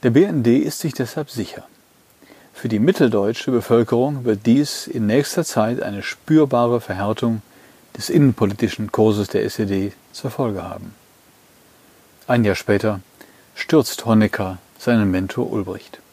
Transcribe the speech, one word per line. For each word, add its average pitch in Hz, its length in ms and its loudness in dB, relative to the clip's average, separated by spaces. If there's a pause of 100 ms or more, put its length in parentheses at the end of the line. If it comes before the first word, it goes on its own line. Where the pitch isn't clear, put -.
Der 127 80 2
B 143 140 6
N 170 180 -2
D 117 160 4
ist - 220 -4
sich 151 120 -4
deshalb 143 380 -8
sicher: - 320 -10 (880)
Für - 160 -10
die 110 120 -2
mitteldeutsche 117 720 2
Bevölkerung 120 760 0
wird 107 200 -2
dies 139 420 2
in 110 200 -4
nächster 127 380 0
Zeit 117 380 -2
eine 101 200 -8
spürbare 123 800 2
Verhärtung 110 580 -2 (560)
des - 140 -8
innenpolitischen 107 840 2
Kurses 104 360 2
der 104 160 -2
S - 140 -6
E 113 60 0
D 98 280 -2 (200)
zur - 180 -10
Folge 107 320 -6
haben. 92 320 -14 (1300)
Ein 120 180 2
Jahr 98 120 2
später 101 420 0 (560)
stürzt - 500 0
Honecker 104 540 2 (220)
seinen 107 320 2
Mentor 95 400 -4
Ulbricht. - 480 -8 (120)